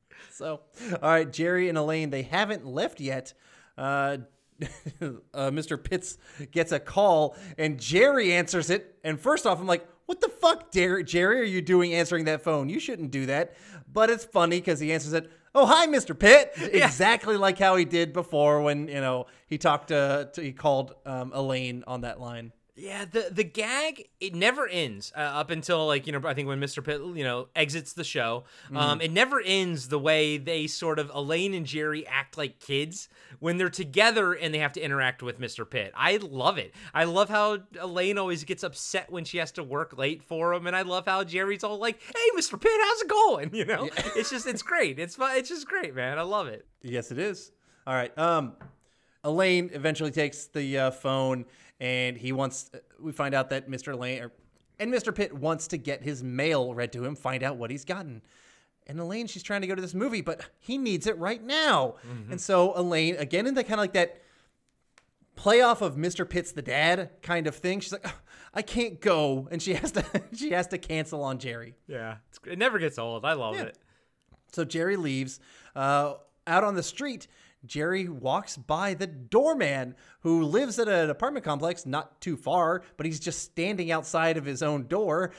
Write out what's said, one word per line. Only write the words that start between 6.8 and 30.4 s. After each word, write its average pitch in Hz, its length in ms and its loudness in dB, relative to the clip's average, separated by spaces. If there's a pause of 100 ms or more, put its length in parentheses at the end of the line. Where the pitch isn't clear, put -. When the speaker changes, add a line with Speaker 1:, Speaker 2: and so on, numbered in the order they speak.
Speaker 1:
call, 170 560 4 (220)
and 151 220 0
Jerry 196 520 6
answers 175 380 2
it. - 340 -2
And 156 160 -2
first 269 260 2
off, 180 140 4
I'm 185 60 -6
like, 175 200 2 (200)
"What 359 140 -6
the 440 80 2
fuck, - 440 4
Jer-, 180 300 2
Jerry, 185 380 4
are 233 40 2
you 185 180 0
doing 175 320 6
answering 170 320 2
that 156 160 0
phone? 147 260 0
You 208 120 -4
shouldn't 170 300 -6
do 135 160 -2
that." 143 280 -2 (380)
But 220 180 4
it's 226 140 -2
funny 170 360 2
'cause 170 200 0
he 156 120 0
answers 151 200 -2
it, 160 180 -2 (240)
"Oh, 262 120 10
hi, 320 200 8
Mister 294 280 2
Pitt." 262 420 10
Speaker 2:
<laughs> 196 160 -4
Yeah. 190 140 8
Speaker 1:
Exactly 202 500 4
like 196 220 4
how 190 180 6
he 180 80 4
did 165 280 0
before 147 500 4
when, 147 260 0
you 143 120 -4
know, 127 260 -2 (200)
he 156 120 -4
talked 147 300 2
to, 143 460 2
to, 175 80 -10
he 139 100 -8
called, 135 420 0 (120)
um, 131 280 -8
Elaine 127 520 -4
on 123 160 -8
that 120 180 -10
line. 117 320 -12 (260)
Speaker 2:
Yeah, 196 280 -10
the, 190 240 -2
the 190 140 0
gag, 254 600 -4 (140)
it 190 140 -8
never 233 340 2
ends, 139 480 -4
uh, 151 40 -6
up 147 280 -2
until, 160 380 0
like, 143 200 0
you 151 60 -6
know, 143 160 -2
I 139 60 -2
think 139 120 -4
when 139 140 -4
Mister 139 220 -6
Pitt, 147 180 -4
you 165 240 -8
know, 123 320 -4
exits 156 380 -2
the 170 100 -8
show. 123 400 -4 (220)
Speaker 1:
Mm-hmm. 135 100 -10
Speaker 2:
Um, 147 240 2
it 160 100 0
never 247 300 2
ends 185 480 0
the 147 100 0
way 151 380 4
they 156 300 -4